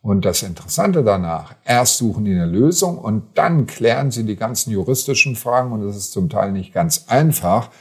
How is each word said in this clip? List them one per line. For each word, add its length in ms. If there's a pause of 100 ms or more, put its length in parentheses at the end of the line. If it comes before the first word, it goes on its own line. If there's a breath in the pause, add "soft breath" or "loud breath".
Und 240
das 180
Interessante 580
danach, 640
erst 340
suchen 280
die 80
eine 120
Lösung 520
und 260 (120)
dann 320
klären 440
sie 140
die 100
ganzen 360
juristischen 680
Fragen 340
und 120
es 120
ist 160
zum 160
Teil 240
nicht 220
ganz 340
einfach 640 (120)